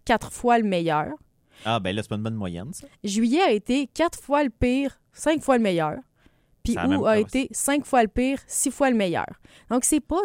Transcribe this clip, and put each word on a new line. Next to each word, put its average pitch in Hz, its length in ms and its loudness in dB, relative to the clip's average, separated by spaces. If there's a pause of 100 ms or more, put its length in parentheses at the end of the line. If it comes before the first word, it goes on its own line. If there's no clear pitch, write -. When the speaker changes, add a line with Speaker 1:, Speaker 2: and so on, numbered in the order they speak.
Speaker 1:
quatre - 280 0
fois 240 260 2
le 220 60 2
meilleur. 165 440 0 (580)
Speaker 2:
Ah, 113 120 0
ben 92 160 -2
là, 107 80 -2
c'est - 60 -14
pas 107 80 -4
une 107 60 -6
bonne 113 140 -4
moyenne, 95 360 -8
ça. - 140 -16 (180)
Speaker 1:
Juillet 226 380 0
a 349 100 4
été 247 340 0
quatre - 320 -2
fois 285 260 0
le 247 60 -2
pire, 254 480 -2 (140)
cinq 311 300 0
fois 254 160 4
le 226 40 2
meilleur. 165 360 0 (640)
Puis 233 100 -2
Speaker 2:
Ça 87 80 -4
a - 40 0
même - 140 2
Speaker 1:
août - 40 0
Speaker 2:
pas 220 80 4
Speaker 1:
a 214 60 4
été 226 320 -2
cinq 285 340 -2
fois 247 180 4
le 214 60 2
pire, 262 380 0
six - 240 -2
fois 277 180 2
le 247 80 2
meilleur. 170 300 0 (420)
Donc, 247 160 0
c'est 302 140 2
pas 311 260 -2